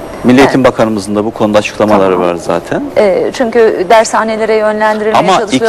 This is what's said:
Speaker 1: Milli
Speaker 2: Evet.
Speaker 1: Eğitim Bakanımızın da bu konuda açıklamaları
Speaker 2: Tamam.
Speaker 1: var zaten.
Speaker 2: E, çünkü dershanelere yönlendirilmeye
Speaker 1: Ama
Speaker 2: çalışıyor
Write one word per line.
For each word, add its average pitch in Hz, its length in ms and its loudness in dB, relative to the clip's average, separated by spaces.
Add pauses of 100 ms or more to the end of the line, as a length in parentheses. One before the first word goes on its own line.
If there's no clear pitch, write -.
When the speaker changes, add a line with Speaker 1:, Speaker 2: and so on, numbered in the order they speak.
(240)
Speaker 1:
Milli 123 160 4
Speaker 2:
Evet. 131 80 4
Speaker 1:
Eğitim 127 160 2
Bakanımızın 110 520 0
da 104 80 0
bu 113 60 -4
konuda 104 280 0
açıklamaları 104 540 0
Speaker 2:
Tamam. 90 160 0
Speaker 1:
var 87 60 -2
zaten. 85 480 -6 (140)
Speaker 2:
E, 180 380 2
çünkü 226 560 0
dershanelere 220 640 0
yönlendirilmeye 214 640 0
Speaker 1:
Ama 175 200 2
Speaker 2:
çalışıyor 226 300 -2